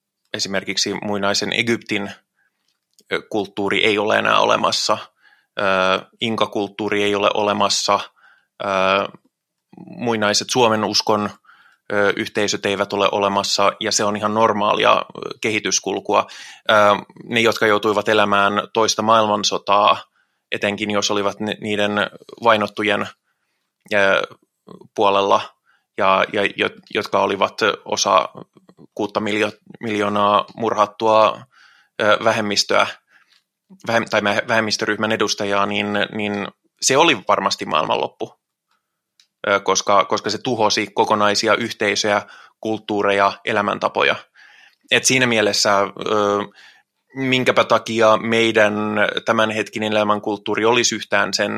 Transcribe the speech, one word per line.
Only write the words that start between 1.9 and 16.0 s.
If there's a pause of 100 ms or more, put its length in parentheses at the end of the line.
ö,
kulttuuri
ei
ole
enää
olemassa. (600)
Ö, (580)
inkakulttuuri
ei
ole
olemassa. (600)
Ö, (1200)
muinaiset
Suomen
uskon, (640)
ö,
yhteisöt
eivät
ole
olemassa,
ja
se
on
ihan
normaalia,
ö, (360)
kehityskulkua. (440)